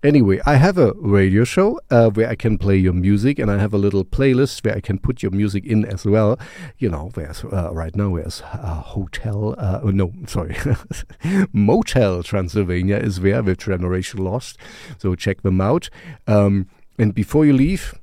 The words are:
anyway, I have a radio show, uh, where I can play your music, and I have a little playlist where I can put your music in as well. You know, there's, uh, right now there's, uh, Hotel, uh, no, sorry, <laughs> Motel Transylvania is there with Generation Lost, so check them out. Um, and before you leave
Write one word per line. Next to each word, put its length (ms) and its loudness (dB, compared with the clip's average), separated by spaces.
anyway, 420 4
I 120 4
have 220 4
a 180 4
radio 480 4
show, 360 0
uh, 200 6
where 180 0
I 60 -2
can 240 0
play 180 2
your 160 4
music, 460 2
and 120 0
I 80 0
have 140 0
a 60 0
little 260 0
playlist 600 0
where 120 0
I 40 -4
can 180 -4
put 240 -4
your 80 -2
music 340 -2
in 200 2
as 200 -8
well. 340 2
You 120 -2
know, 240 -8
there's, 300 -12
uh, 280 -4
right 220 -8
now 220 -2
there's, 260 -8
uh, 400 -10
Hotel, 760 -6
uh, 260 -4
no, 280 0
sorry, 300 -6
<laughs> 460 -2
Motel 720 2
Transylvania 760 -2
is 240 -4
there 220 2
with 160 -2
Generation 680 -4
Lost, 340 -8
so 160 0
check 280 -4
them 180 2
out. 280 0
Um, 400 4
and 160 2
before 320 2
you 60 6
leave 500 2